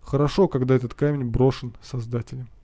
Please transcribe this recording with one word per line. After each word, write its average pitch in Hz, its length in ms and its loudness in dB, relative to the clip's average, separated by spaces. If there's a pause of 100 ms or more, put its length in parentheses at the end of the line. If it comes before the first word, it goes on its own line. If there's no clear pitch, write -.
Хорошо, 147 460 2
когда 127 300 2
этот 120 180 -2
камень 147 340 0
брошен 123 540 0
Создателем. 120 680 -8 (160)